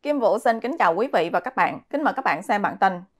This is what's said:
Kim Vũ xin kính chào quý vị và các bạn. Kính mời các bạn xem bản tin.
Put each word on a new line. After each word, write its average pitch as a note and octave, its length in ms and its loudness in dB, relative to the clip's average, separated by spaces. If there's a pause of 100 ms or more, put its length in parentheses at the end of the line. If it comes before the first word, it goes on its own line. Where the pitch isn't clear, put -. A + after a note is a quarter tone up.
Kim D4 160 -2
Vũ G#3+ 200 4
xin A3+ 200 2
kính C4+ 200 -4
chào F3 160 4
quý A3+ 180 0
vị E3+ 200 2
và F3 60 2
các - 160 -6
bạn. - 240 0 (100)
Kính D4 140 -4
mời G3+ 100 2
các - 120 -6
bạn E3 160 0
xem G#3+ 200 -2
bản F3 160 -4
tin. F#3 240 0 (180)